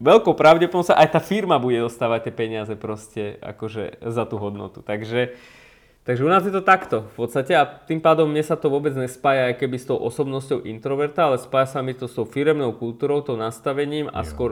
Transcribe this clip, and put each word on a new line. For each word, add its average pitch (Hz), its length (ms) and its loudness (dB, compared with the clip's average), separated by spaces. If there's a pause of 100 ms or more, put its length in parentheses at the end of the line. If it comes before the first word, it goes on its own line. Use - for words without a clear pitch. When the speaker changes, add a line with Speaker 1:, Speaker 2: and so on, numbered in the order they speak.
Speaker 1:
veľkou 180 320 6
pravdepodobnosťou 170 640 6
aj 156 160 6
tá 160 80 2
firma 180 400 0
bude 123 240 0
dostávať 117 420 -2
tie 104 60 -8
peniaze 110 400 -6
proste 107 720 -10
akože 104 560 -10
za 117 240 -4
tú 110 160 -6
hodnotu. 101 400 -8
Takže, 113 560 -4 (640)
takže 123 240 -2
u 156 80 4
nás 190 80 4
je 196 80 -2
to 190 160 -2
takto 185 480 2
v 117 160 -6
podstate 135 240 -2
a 156 80 6
tým 160 400 -4
pádom 160 240 4
mne 151 160 0
sa 156 160 -2
to 147 160 0
vôbec 143 240 -2
nespája 127 560 0
aj 127 80 -10
keby 127 160 -2
s 123 80 -14
tou - 160 -2
osobnosťou 135 640 -4
introverta, 143 640 -2
ale 131 80 2
spája 131 400 -2
sa 131 80 -4
mi 131 80 -4
to 123 160 -8
s - 80 -12
tou 117 80 -2
firemnou 139 480 0
kultúrou, 120 480 -4
tou 135 160 -6
nastavením 143 720 -4
a - 160 -6
Speaker 2:
Jo, 80 80 -10
Speaker 1:
skôr 120 180 -4